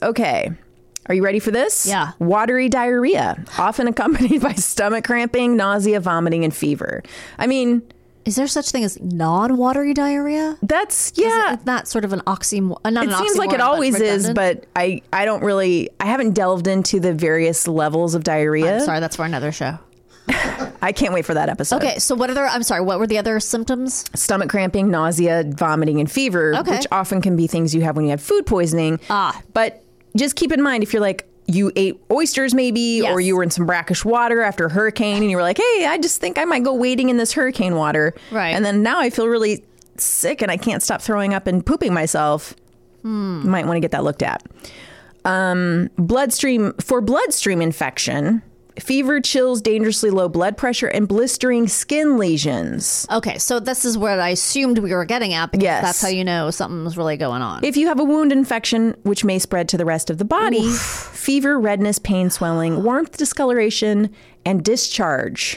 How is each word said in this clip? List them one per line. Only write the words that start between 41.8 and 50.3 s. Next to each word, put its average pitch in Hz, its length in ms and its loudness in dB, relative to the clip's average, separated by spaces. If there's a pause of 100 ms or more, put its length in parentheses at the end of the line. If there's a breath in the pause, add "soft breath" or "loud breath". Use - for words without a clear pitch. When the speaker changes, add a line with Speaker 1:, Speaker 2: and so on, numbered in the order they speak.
Speaker 1:
myself. 151 600 0 (480)
Speaker 2:
Hmm. 196 420 -4
Speaker 1:
You 185 60 2
might 170 160 0
wanna 170 140 0
get 190 100 -2
that 143 140 -2
looked 147 180 -2
at. - 200 -4 (840 loud breath)
Um, 180 720 0
bloodstream, 233 840 0
for 247 220 0
bloodstream 240 580 0
infection, 156 840 -2 (380)
fever, 269 400 0
chills, 254 400 0
dangerously 220 500 2
low 185 180 2
blood 175 280 0